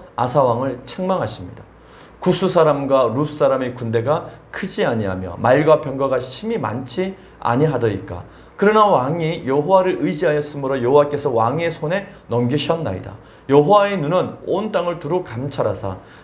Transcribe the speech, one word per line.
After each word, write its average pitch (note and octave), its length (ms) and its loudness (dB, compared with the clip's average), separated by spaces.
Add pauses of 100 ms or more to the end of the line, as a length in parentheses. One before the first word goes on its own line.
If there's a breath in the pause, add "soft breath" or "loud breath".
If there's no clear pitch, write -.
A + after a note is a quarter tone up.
(160 loud breath)
아사 C3 280 2
왕을 B2 420 0
책망하십니다. A2+ 800 -6 (560 loud breath)
구스 F3+ 300 0
사람과 C#3 640 2
룹 D3 160 -2
사람의 C3 440 0
군대가 A#2 520 -2 (240 loud breath)
크지 G3 340 -4
아니하며 F#2 520 -4
말과 D3 440 4
병거가 C3 380 -2
심히 A3 380 -6
많지 D#3 580 -6 (240 loud breath)
아니하더이까. A#2 840 -2 (340 loud breath)
그러나 G#3+ 280 4
왕이 D#3+ 600 0
여호와를 F3+ 540 2
의지하였으므로 D3 800 -2
여호와께서 C#3+ 500 4
왕의 C3 400 0
손에 F3+ 360 -4 (200 loud breath)
넘기셨나이다. A#2+ 840 -2 (360 loud breath)
여호와의 G3 500 6
눈은 D3 380 -2 (100)
온 G#3 240 -2
땅을 F3 280 -2
두루 F3+ 240 -4
감찰하사 G#2+ 760 -6 (260 loud breath)